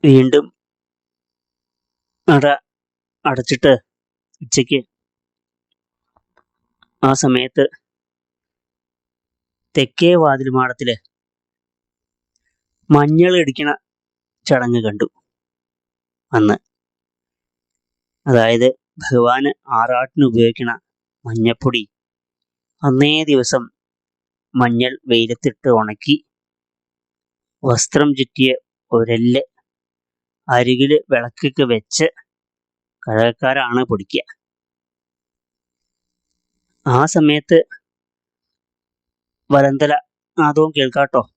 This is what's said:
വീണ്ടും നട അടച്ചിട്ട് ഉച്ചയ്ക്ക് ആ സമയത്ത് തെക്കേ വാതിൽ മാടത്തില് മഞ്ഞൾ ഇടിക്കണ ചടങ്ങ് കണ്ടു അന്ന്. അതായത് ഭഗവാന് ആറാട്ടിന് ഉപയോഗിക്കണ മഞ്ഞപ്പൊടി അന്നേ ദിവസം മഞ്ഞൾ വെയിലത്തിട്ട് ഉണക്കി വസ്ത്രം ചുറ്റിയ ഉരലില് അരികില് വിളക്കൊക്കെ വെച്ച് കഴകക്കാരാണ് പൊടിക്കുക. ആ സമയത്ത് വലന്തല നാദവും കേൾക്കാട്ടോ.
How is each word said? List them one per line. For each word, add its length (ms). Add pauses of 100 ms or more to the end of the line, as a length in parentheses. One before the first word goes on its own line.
വീണ്ടും 420 (1800)
നട 180 (800)
അടച്ചിട്ട് 460 (680)
ഉച്ചയ്ക്ക് 380 (2250)
ആ 100
സമയത്ത് 500 (2000)
തെക്കേ 400
വാതിൽ 340
മാടത്തില് 460 (1900)
മഞ്ഞൾ 480
ഇടിക്കണ 320 (760)
ചടങ്ങ് 380
കണ്ടു 240 (1200)
അന്ന്. 260 (1700)
അതായത് 440 (340)
ഭഗവാന് 500 (260)
ആറാട്ടിന് 460
ഉപയോഗിക്കണ 460 (540)
മഞ്ഞപ്പൊടി 580 (1000)
അന്നേ 300 (100)
ദിവസം 400 (880)
മഞ്ഞൾ 400 (140)
വെയിലത്തിട്ട് 600
ഉണക്കി 480 (1500)
വസ്ത്രം 520
ചുറ്റിയ 360 (400)
ഉരലില് 520 (1040)
അരികില് 500 (120)
വിളക്കൊക്കെ 540
വെച്ച് 420 (960)
കഴകക്കാരാണ് 800
പൊടിക്കുക. 380 (2750)
ആ 200
സമയത്ത് 520 (1900)
വലന്തല 440 (440)
നാദവും 400
കേൾക്കാട്ടോ. 440 (160)